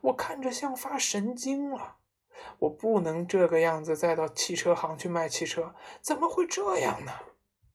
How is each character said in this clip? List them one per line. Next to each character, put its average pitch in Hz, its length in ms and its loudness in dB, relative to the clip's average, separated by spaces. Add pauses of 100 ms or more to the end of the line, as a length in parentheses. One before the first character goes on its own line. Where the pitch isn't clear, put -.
我 262 120 2
看 - 280 -6
着 262 100 -2
像 262 240 -4
发 277 220 -6
神 220 380 -2
经 277 340 -2
了！ - 280 -10 (600)
我 - 120 0
不 214 300 2
能 165 280 -2
这 180 200 6
个 160 120 4
样 160 240 4
子 156 120 -2
再 165 200 2
到 160 120 2
汽 165 280 -4
车 175 180 4
行 160 240 -2
去 - 100 -6
卖 170 220 0
汽 - 160 -2
车！ 165 300 -4 (260)
怎 - 160 0
么 302 100 4
会 359 200 2
这 392 320 0
样 - 260 0
呢？” - 60 -8 (640)